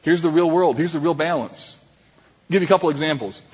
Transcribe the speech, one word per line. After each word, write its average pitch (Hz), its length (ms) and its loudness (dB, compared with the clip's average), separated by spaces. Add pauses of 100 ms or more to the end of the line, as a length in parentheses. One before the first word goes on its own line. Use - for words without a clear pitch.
Here's 165 180 2
the 170 80 2
real 165 200 2
world. 165 280 2
Here's 165 160 -2
the 156 60 -2
real 160 160 0
balance. 156 600 -6
I'll - 760 -16
give 190 80 4
you 170 60 -2
a - 20 -6
couple 185 200 4
examples. 139 520 -4 (120)